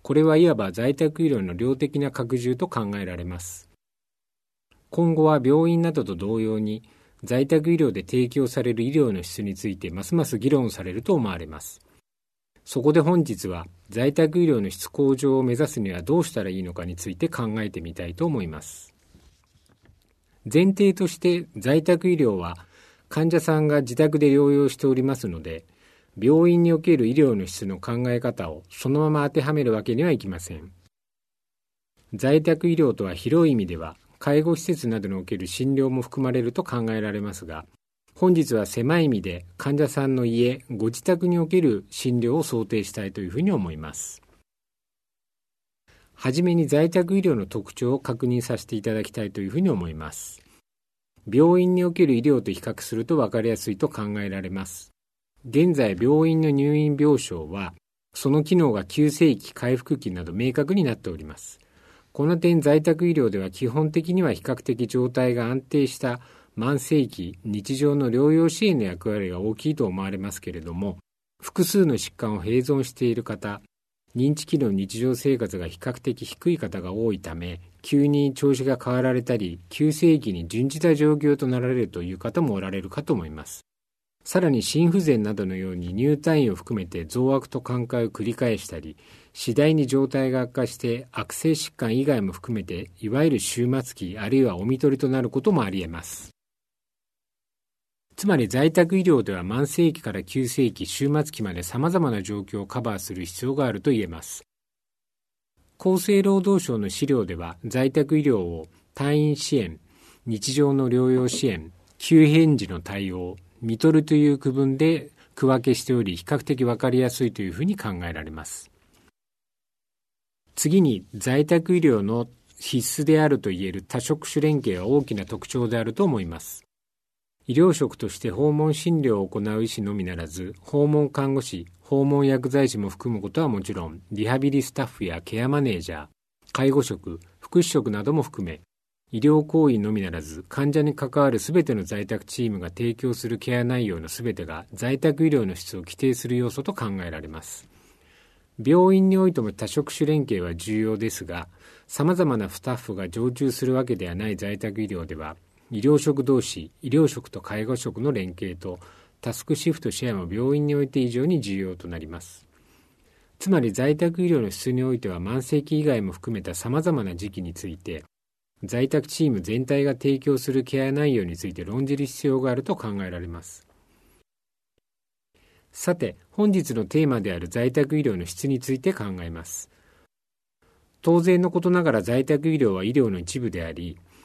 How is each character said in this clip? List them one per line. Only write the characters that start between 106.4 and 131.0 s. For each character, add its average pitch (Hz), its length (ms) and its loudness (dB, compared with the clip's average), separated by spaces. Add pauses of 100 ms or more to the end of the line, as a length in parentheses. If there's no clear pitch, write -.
働 196 200 4
省 117 180 -2
の 101 100 -2
資 139 160 -2
料 131 200 2
で 87 100 -8
は、 85 280 -10
在 127 300 2
宅 151 240 4
医 151 60 2
療 127 160 4
を 85 280 -6 (280)
退 143 180 0
院 151 220 4
支 - 220 -2
援、 95 220 -4 (460)
日 113 260 -4
常 139 220 4
の 135 160 2
療 127 220 4
養 127 160 4
支 127 200 -2
援、 82 240 -4 (260)
急 156 280 8
変 156 320 6
時 104 100 -2
の 87 140 -6
対 98 320 -6
応、 90 240 -8 (240)
看 113 160 -2
取 160 220 6
る 151 40 2
と 156 120 0
い 147 140 6
う 143 80 4
区 135 140 -2
分 135 260 2
で 156 340 2 (240)
区 135 120 2
分 131 140 4
け 123 140 4
し - 80 -6
て 131 100 0
お 120 80 2
り、 95 140 -2
比 85 80 -10
較 147 200 -2
的 131 220 0
分 120 120 0
か 131 120 0
り 127 100 2
や 127 100 2
す 123 140 -4
い 113 80 0
と 104 120 -8
い 95 60 -4
う - 20 -8
ふ 85 100 -10
う 160 40 -2
に 196 120 0
考 113 120 -6 (140)
え 85 100 -6
ら 80 100 -10
れ 78 80 -14
ま 78 140 -12
す。 - 260 -16 (1800)
次 175 260 4
に、 127 320 2
在 131 320 2
宅 170 300 2
医 175 40 4
療 127 220 4
の 117 260 -2 (320)
必 - 440 -4
須 - 20 -4
で 156 160 6
あ 156 60 4
る 143 100 4
と 101 140 -2
言 92 140 -4
え 95 60 -4
る 95 120 -8
多 - 160 -6
職 151 280 -4
種 151 140 -2
連 147 220 2
携 95 160 -2
は 92 80 -4
大 135 160 4
き 135 100 -6
な 98 120 -4
特 - 220 -10
徴 123 200 -2
で 117 100 0
あ 113 60 0
る 113 100 -4
と 196 100 0
思 143 160 2
い 92 60 -4
ま 80 140 -10
す。 - 240 -18 (840)
医 131 60 -2
療 170 180 6
職 139 240 0
と 107 140 -6
し - 100 -14
て 117 100 -4
訪 131 220 2
問 151 220 2
診 160 280 0
療 113 180 2
を 95 80 -2
行 107 120 -6
う 107 240 -2
医 110 60 -2
師 - 120 -8
の 101 120 -4
み 98 100 -4
な 90 120 -6
ら 85 120 -8
ず、 90 320 -10
訪 147 260 2
問 151 240 2